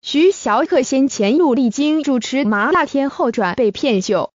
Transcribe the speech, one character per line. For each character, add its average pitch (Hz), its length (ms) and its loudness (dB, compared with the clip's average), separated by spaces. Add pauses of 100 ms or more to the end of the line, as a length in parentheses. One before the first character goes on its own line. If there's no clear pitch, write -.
徐 330 300 2
小 247 340 -2
可 320 160 0
先 269 260 0
前 220 300 0
陆 320 160 4
丽 247 160 2
晶 302 340 0
主 269 160 0
持 254 180 -4 (100)
《麻 214 240 0
辣 349 140 2
天 277 240 -2
后 269 220 -2
传》 190 260 -2
被 220 140 2
骗 220 300 0
秀 185 360 -2